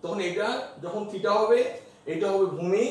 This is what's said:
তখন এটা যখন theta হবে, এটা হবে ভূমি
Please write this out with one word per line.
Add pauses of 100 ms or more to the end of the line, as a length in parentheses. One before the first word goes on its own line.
তখন (120)
এটা (360)
যখন
theta (100)
হবে, (520)
এটা
হবে (100)
ভূমি